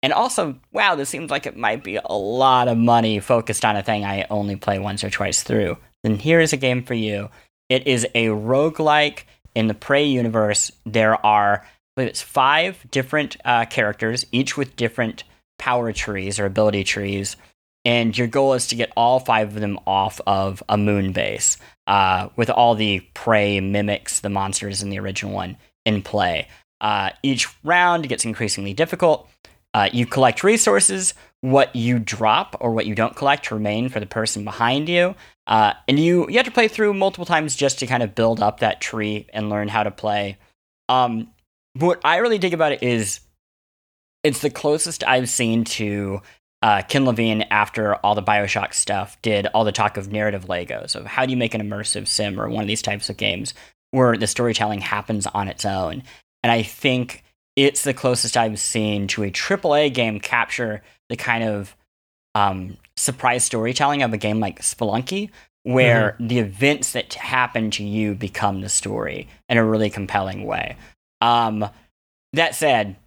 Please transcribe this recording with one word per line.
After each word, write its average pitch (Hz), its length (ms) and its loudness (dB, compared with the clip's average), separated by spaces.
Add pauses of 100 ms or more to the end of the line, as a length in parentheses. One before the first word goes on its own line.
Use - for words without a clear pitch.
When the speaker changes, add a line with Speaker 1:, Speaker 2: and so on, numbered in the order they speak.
Speaker 1:
and 135 80 0
also, 185 440 -2 (160)
wow, 196 240 2
this 139 140 -6
seems 151 200 -10
like 147 160 -4
it - 100 -10
might 113 280 -2
be 101 200 -6
a - 100 -6
lot 123 540 4
of 117 120 2
money 117 400 4
focused 113 440 0
on 107 120 2
a 98 80 -4
thing 104 200 -2
I 98 280 -4
only 104 240 -2
play 98 240 -2
once 101 240 -6
or 95 80 -6
twice - 320 -2
through. 107 340 -2 (260)
Then 110 140 2
here 160 220 4
is 160 140 2
a 147 40 -2
game 127 260 0
for 127 120 -4
you. 107 340 -2 (400)
It 127 160 2
is 123 300 2
a 113 140 4
roguelike 147 920 2 (340)
in 113 140 2
the 107 60 0
Prey 143 320 0
universe. 113 680 2 (140)
There 110 400 2
are, 104 380 4
I - 40 -20 (280)
believe 131 140 -2
it's - 120 -8
five 156 680 2
different, 139 560 -2
uh, 120 200 2
characters, 110 680 -2
each 135 260 -2
with 135 180 -6
different 113 480 -4 (360)
power 123 340 0
trees 101 460 -6
or 104 60 0
ability 101 380 2
trees. 98 520 -4 (500)
And 117 320 2
your 123 100 0
goal 135 260 2
is 123 140 -2
to - 80 -4
get 117 200 -4
all 120 240 2
five 113 360 0
of 107 60 -8
them 101 240 -4
off 98 400 0
of 98 440 -2
a 104 80 2
moon 101 360 0
base, - 440 -2 (280)
uh, 95 500 2
with 113 140 0
all 117 260 4
the 104 260 0 (120)
prey 104 460 2
mimics, 101 600 -2
the 104 100 -6
monsters 98 540 -4
in 101 60 -6
the 98 100 -6
original 98 340 -6
one, 92 240 -6 (280)
in 107 160 2
play. 90 460 -2 (320)
Uh, 104 300 -2 (120)
each 131 260 0 (160)
round 175 440 2
gets 123 180 -4
increasingly 101 480 -4
difficult. 165 540 0 (460)
Uh, 101 180 2
you 120 140 2
collect - 380 4
resources. 196 720 4 (280)
What 135 340 4
you 120 220 2
drop 113 600 0
or 120 120 -2
what 113 140 0
you 107 80 -4
don't 113 220 0
collect 139 360 0
remain 110 380 -2
for 127 100 -4
the 104 60 -8
person 110 380 -4
behind 123 460 0
you. 175 260 2 (320)
Uh, 110 260 4 (140)
and 139 120 4
you, 170 300 4
you 202 80 -2
have 247 80 2
to 240 60 -8
play 226 160 4
through 214 260 0
multiple 190 320 -2
times 156 300 0
just 139 240 0
to 131 80 -4
kind 123 160 0
of 101 100 -4
build 113 300 2
up 107 160 0
that 107 220 0
tree 104 520 -4
and 107 160 -4
learn 104 200 -2
how 107 140 0
to 104 60 -2
play. 101 480 -4 (500)
Um, 120 420 0 (440)
what 170 300 2
I 160 140 4
really 226 200 2
dig 180 160 0
about 160 200 2
it - 100 -4
is 117 380 0 (1000)
it's 147 180 0
the 147 80 0
closest 151 580 -2
I've 127 220 2
seen 113 360 0
to, 101 560 -4 (400)
uh, 101 260 4
Ken 135 180 2
Levine, 113 380 2
after 104 540 0
all 104 160 2
the 104 80 -2
BioShock 104 520 0
stuff, - 480 -4
did 104 260 0
all 110 160 2
the 104 80 2
talk 104 260 0
of 98 140 -10
narrative 104 340 -2
Legos, 90 500 -6
of - 100 -12
how 131 200 0
do 131 60 -2
you 127 60 0
make 117 180 -2
an 110 60 -2
immersive 104 460 -6
sim 101 320 -4
or 107 100 -4
one 113 120 -4
of 101 60 -4
these 107 160 -2
types 104 260 -4
of 104 80 -8
games 101 360 -4 (380)
where 127 240 4
the 107 120 -2
storytelling 107 540 0
happens 104 460 -4
on 101 200 -4
its - 180 -8
own. 95 380 -4 (400)
And 117 80 4
I 117 100 2
think 127 600 -2 (320)
it's 139 280 4
the 139 100 0
closest 123 440 0
I've 110 220 0
seen 104 480 -2
to 107 160 -2
a 101 80 -4
triple 180 440 0
A 147 140 4
game 113 300 -2
capture 117 600 -2 (280)
the 120 80 -6
kind 117 260 -2
of, 104 320 -4 (600)
um, 95 420 0 (180)
surprise 123 480 0
storytelling 131 600 0
of 113 100 0
a 110 40 -4
game 107 220 -2
like 101 220 -4
Spelunky, 127 680 -4 (340)
where 120 500 4
Speaker 2:
Mm-hmm. 120 140 -8
Speaker 1:
the 123 120 2
events 117 540 0
that - 220 -6
happen 120 560 -2
to 104 120 -6
you 104 320 -2
become 98 460 -4
the 92 80 -10
story - 580 -6 (220)
in 120 80 2
a 113 80 4
really 110 240 2
compelling 98 560 -4
way. 104 320 -6 (420)
Um, 113 480 2 (640)
that 160 220 0
said 110 400 0 (120)